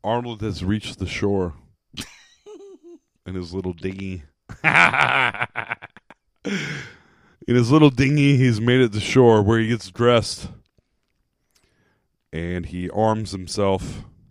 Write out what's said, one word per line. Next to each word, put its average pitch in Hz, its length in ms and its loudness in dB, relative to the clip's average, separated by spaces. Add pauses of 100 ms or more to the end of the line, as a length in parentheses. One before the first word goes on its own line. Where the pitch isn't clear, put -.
Arnold 117 420 -4
has 92 200 -6
reached 104 340 -4
the 95 80 -6
shore 95 500 -2 (380)
<laughs> - 1300 -20
in 95 100 -12
his 87 180 -10
little 92 200 -8
dinghy. 95 500 -10 (400)
<laughs> 127 1200 0 (1600)
In 120 80 0
his 120 160 2
little 151 180 8
dinghy, 139 480 2
he's 120 240 2
made 123 200 2
it 113 120 2
to 107 60 -2
shore 113 420 6
where 113 180 2
he 110 80 0
gets 113 220 -4
dressed. 120 600 0 (1800)
And 85 360 -8
he 90 240 -8
arms 110 400 -2
himself 95 720 -4 (280)